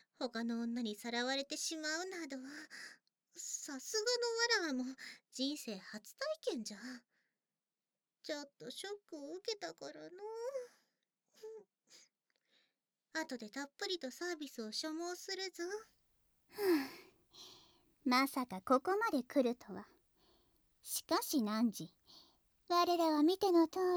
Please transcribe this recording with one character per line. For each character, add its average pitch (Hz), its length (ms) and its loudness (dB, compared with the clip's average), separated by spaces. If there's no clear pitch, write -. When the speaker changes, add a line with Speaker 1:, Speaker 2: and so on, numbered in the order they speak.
Speaker 1:
他 240 240 -2
の 233 200 -2
女 233 200 0
に 214 140 -2
さ 233 160 -8
ら 240 120 0
わ 269 120 2
れ 277 80 0
て 302 120 -6
し 320 200 -4
ま 311 60 -6
う 381 40 -6
な 349 200 -6
ど。 269 100 -8
さ - 420 -6
す 427 260 -2
が 339 80 0
の - 0 -
わ 285 80 0
ら 254 40 0
わ 254 120 -2
も 262 60 -12
人 277 240 -2
生 202 220 -8
初 - 380 -14
体 622 220 -4
験 220 100 -4
じ 208 100 -10
ゃ。 208 40 -14
ち 311 140 -8
ょ 294 80 -8
っ 285 160 -16
と 208 120 -12
シ - 160 -10
ョ 403 40 -8
ッ - 20 -8
ク 330 80 -12
を 285 200 -10
受 415 160 -6
け 427 40 -6
た 339 160 -10
か - 140 -12
ら 302 140 -12
の 311 60 -12
う。 330 40 -16
後 311 240 -4
で 214 100 -12
た 269 160 -8
っ 277 140 -10
ぷ 403 100 -4
り 370 100 0
と 262 120 -6
サ 349 160 -6
ー 349 100 -2
ビ 294 120 -8
ス - 140 -10
を 214 80 -8
所 311 220 -4
望 349 240 -4
す 381 180 -8
る 381 100 -4
ぞ。 349 200 -6
Speaker 2:
ふ 427 100 -8
う。 403 40 0
ま 262 240 4
さ 254 160 -2
か 190 160 -6
こ 269 200 6
こ 392 180 2
ま 453 120 2
で 262 120 2
来 - 200 4
る 240 120 2
と - 180 -14
は。 196 160 -10
し - 240 -4
か 392 160 2
し 285 180 2
汝、 214 500 2
我 349 300 6
ら 339 80 6
は 302 160 6
見 349 160 6
て 403 120 4
の 330 160 10
通 370 120 -2